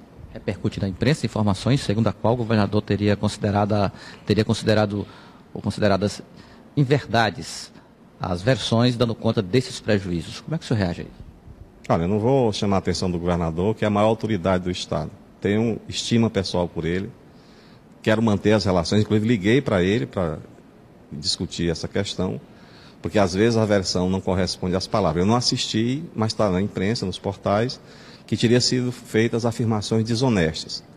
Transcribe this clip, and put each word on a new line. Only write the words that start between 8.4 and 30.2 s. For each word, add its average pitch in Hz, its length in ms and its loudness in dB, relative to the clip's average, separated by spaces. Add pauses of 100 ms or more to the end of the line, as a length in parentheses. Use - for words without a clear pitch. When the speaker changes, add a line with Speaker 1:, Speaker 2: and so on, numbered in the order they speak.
Speaker 1:
versões 123 520 2
dando 113 200 0
conta 113 260 0
desses 107 400 -2
prejuízos. 98 600 -2
Como - 140 -8
é 165 40 -4
que - 60 -12
o - 40 -12
senhor 110 120 0
reage 87 200 -2
a - 40 -10
isso? - 200 -18 (640)
Speaker 2:
Olha, 117 140 2
eu 85 60 0
não 104 100 0
vou 120 340 2
chamar 101 240 0
a - 40 2
atenção 92 300 -2
do 87 80 -4
governador, 87 560 0
que 107 120 -2
é - 20 2
a - 20 2
maior 104 180 4
autoridade 98 560 0
do 90 60 -2
Estado. 80 400 -6 (300)
Tenho 107 480 0
estima 113 400 0
pessoal 90 400 -2
por 82 160 -6
ele, 92 260 -4 (920)
quero 110 180 2
manter 104 320 4
as 104 140 2
relações, 92 340 2
inclusive 107 260 2
liguei 113 360 4
pra 101 200 2
ele 104 220 2
pra 85 320 -4 (760)
discutir 85 600 -2
essa 80 180 -4
questão, 101 500 -4 (640)
porque 90 160 -2
às 95 160 4
vezes 113 240 4
a 110 60 4
versão 92 440 2
não 95 120 0
corresponde 92 560 -2
às 92 100 -2
palavras. 90 380 0
Eu - 20 2
não 110 80 4
assisti, 123 680 -2 (100)
mas 110 180 -2
tá 107 160 0
na 92 140 2
imprensa, 101 420 -2
nos 92 140 -6
portais, 104 600 -2 (440)
que - 120 -2
teria 120 240 4
sido 123 320 0
feitas 117 520 0
afirmações 113 600 0
desonestas. 113 800 0 (120)